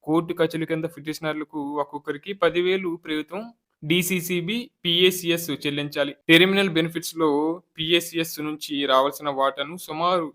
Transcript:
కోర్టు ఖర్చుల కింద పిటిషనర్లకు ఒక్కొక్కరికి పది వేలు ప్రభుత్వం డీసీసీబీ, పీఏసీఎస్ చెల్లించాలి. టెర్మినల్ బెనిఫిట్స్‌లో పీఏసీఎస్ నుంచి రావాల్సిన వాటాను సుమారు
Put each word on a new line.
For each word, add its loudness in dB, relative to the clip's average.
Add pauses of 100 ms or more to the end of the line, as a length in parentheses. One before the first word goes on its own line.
కోర్టు 0
ఖర్చుల 0
కింద -4
పిటిషనర్లకు -8 (180)
ఒక్కొక్కరికి -6
పది 2
వేలు 0
ప్రభుత్వం -6 (420)
డీసీసీబీ, 0 (220)
పీఏసీఎస్ 2
చెల్లించాలి. -2 (140)
టెర్మినల్ 8
బెనిఫిట్స్‌లో 0 (420)
పీఏసీఎస్ -2
నుంచి -6 (100)
రావాల్సిన 2
వాటాను -2
సుమారు -2